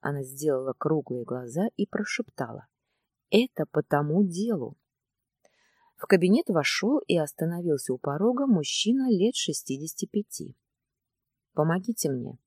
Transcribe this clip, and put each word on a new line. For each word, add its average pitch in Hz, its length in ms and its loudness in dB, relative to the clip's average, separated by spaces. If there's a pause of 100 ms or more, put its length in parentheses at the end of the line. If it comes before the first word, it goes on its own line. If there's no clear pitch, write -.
Она 139 220 -4
сделала 135 540 -2
круглые 127 480 -2
глаза 127 500 -4
и 202 100 0
прошептала: - 800 -6 (640)
«Это 208 340 2
по - 180 -2
тому 147 400 2
делу». 180 540 -2 (1200)
В - 80 -12
кабинет 190 420 4
вошёл 202 520 0
и - 180 0
остановился 160 760 -2
у 127 40 -2
порога 226 500 0
мужчина 240 600 2
лет 214 260 4
шестидесяти - 680 -6
пяти. - 500 -6 (960)
«Помогите 165 580 0
мне. 127 380 -6